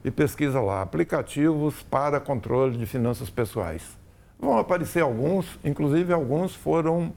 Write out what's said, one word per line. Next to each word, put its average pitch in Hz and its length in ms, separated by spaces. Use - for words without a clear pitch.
e - 60
pesquisa 139 500
lá, 98 220
aplicativos 151 1000
para 143 360
controle 127 580
de 117 80
finanças 120 440
pessoais. 95 540
Vão 143 180
aparecer 175 440
alguns, 147 600
inclusive 156 480
alguns 160 440
foram 165 600